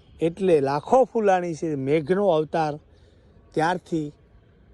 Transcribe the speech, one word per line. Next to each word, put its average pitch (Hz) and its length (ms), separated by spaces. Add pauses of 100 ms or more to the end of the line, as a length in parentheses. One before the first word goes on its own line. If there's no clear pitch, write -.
(200)
એટલે 170 400
લાખો 147 440
ફુલાણી 185 500
છે, 156 200
મેઘનો 156 520
અવતાર, 156 520 (760)
ત્યારથી 160 600 (600)